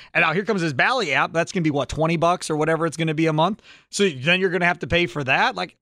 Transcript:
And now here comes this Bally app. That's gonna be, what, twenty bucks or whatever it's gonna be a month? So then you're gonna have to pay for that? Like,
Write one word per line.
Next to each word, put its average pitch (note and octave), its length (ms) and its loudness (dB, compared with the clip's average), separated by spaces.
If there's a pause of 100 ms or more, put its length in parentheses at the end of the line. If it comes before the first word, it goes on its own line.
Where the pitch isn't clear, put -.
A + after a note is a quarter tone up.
(140)
And E3 80 2
now E3 120 2
here F#3+ 120 -2
comes G3+ 160 -2
this D#3+ 120 -2
Bally F#3+ 380 0
app. D#3+ 220 0
That's E3 180 0
gonna F#3 120 -2
be, D#3 80 2
what, C#3 180 -2
twenty D#3+ 280 0
bucks E3+ 340 0
or D#3 40 0
whatever D#3 300 2
it's D#3+ 120 -4
gonna D#3+ 180 -2
be D#3+ 100 2
a D#3+ 80 2
month? E3+ 300 0 (260)
So G3+ 180 2
then E3 320 0
you're F#3 120 0
gonna F3 160 0
have F3 120 0
to D#3+ 80 -8
pay F3 200 2
for D3 160 -6
that? F3+ 320 0
Like, F3+ 260 -8